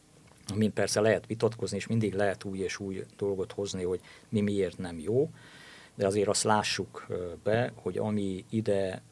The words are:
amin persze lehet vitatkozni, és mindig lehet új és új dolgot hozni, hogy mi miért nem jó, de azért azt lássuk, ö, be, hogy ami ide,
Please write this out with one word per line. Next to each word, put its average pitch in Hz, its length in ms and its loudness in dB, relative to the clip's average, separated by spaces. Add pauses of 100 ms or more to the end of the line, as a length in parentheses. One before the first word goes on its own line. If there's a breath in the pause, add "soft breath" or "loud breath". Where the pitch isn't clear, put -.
(520)
amin 104 200 2
persze 104 280 2
lehet 104 260 4
vitatkozni, 110 500 0
és 95 100 -4
mindig 110 280 2
lehet 98 300 0
új 95 140 -6
és 92 200 -4
új 98 260 -6 (120)
dolgot 98 360 -2
hozni, 98 300 -4
hogy 90 180 0 (280 soft breath)
mi 110 120 0
miért 98 380 0
nem 87 200 -8
jó, 117 320 2 (640 loud breath)
de 104 120 0
azért 101 220 4
azt - 160 2
lássuk, 107 640 0
ö, 90 240 -6 (100)
be, 117 320 2
hogy 95 240 -4
ami 104 520 -2
ide, 98 600 0